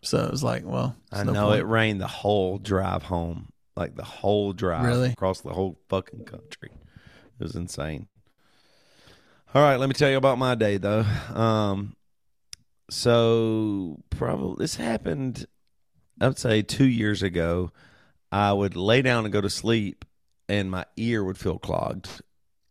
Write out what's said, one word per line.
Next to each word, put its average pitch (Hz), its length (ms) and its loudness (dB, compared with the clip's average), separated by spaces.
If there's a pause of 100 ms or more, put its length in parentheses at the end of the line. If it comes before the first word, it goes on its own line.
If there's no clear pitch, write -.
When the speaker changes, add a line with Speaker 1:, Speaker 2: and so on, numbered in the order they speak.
Speaker 1:
So - 240 -2
it - 40 -4
was 139 140 -4
like, 120 220 -2
well, 123 320 -4 (120)
it's 101 120 -4
Speaker 2:
I - 20 -2
Speaker 1:
no - 80 0
Speaker 2:
know 104 160 2
Speaker 1:
point. 104 140 4
Speaker 2:
it - 20 -2
rained 110 380 2
the 98 60 -4
whole 98 500 0
drive 95 460 0
home, 85 440 -4 (300)
like, - 180 -6
the - 80 -10
whole 101 480 0
drive 90 320 -2
Speaker 1:
Really? 123 280 2
Speaker 2:
across 95 280 -2
the - 140 -10
whole 92 340 -4
fucking - 380 -4
country. - 440 -18 (680)
It - 40 -6
was - 120 -8
insane. 78 520 -6 (1500)
All 139 60 8
right, 143 160 6
let 135 100 0
me 135 60 0
tell 143 160 4
you 135 80 4
about 135 200 4
my 127 180 2
day, 107 200 2
though. 104 300 2 (280)
Um, 104 640 0 (920)
so 113 1200 2
probably - 500 -4
this - 160 -2
happened, 170 680 -4 (720)
I - 80 2
would 131 120 0
say, 110 220 2
two 135 260 4
years 107 360 0
ago. 87 480 0 (640)
I 101 180 2
would 101 240 0
lay 107 260 4
down 123 220 2
and 104 80 -4
go 101 80 0
to 101 100 0
sleep, 107 540 0 (460)
and 98 200 -2
my 92 140 -6 (140)
ear 113 260 0
would 92 140 -4
feel 85 200 -2
clogged. - 640 -6 (500)